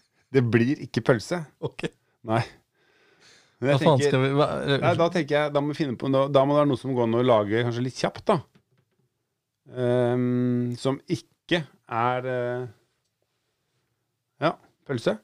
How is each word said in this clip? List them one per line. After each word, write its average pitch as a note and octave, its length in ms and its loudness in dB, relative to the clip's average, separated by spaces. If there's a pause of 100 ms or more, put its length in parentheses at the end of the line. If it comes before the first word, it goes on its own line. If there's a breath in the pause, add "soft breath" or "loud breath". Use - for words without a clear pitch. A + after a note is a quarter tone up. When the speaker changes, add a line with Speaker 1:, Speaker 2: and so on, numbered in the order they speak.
(320 soft breath)
Speaker 1:
det C3 180 6
blir A#2+ 300 4
ikke - 220 -4
pølse. D3+ 420 0 (160)
Speaker 2:
Ok. - 220 -10 (400)
Speaker 1:
Nei. A2+ 220 -2 (1160 soft breath)
Men B2+ 100 0
jeg C#3+ 80 4
Speaker 2:
Hva - 60 -2
faen D3+ 140 6
Speaker 1:
tenker, C#3+ 100 2
Speaker 2:
skal C3+ 140 2
vi, C3+ 80 0
hva, C#3 320 0
eh, C#3 160 0
Speaker 1:
nei, D#3+ 160 0
da E3 140 2
tenker E3+ 280 -4
jeg, D3 160 -2
da D3 80 0
må C#3+ 140 -2
vi D#3 100 -4
finne B2+ 140 -4
på - 100 -4
noe, C3+ 220 2
da C#3 140 6
må C#3+ 100 2
det D3 80 4
være D3 60 2
noe C3 100 0
som C3+ 160 -6
går B2 80 0
an A2+ 120 0
å B2 120 2
lage A2 380 2
kanskje A#2+ 180 -4
litt C3 160 -6
kjapt, - 260 -6
da. F#3 160 2 (1400)
Ehm, B2 1000 0
som C3+ 200 -2 (100)
ikke - 580 -4 (220)
er, B2 380 -2
eh, B2 400 -4 (1700)
ja, C#3+ 160 0 (300)
pølse. F3 380 -4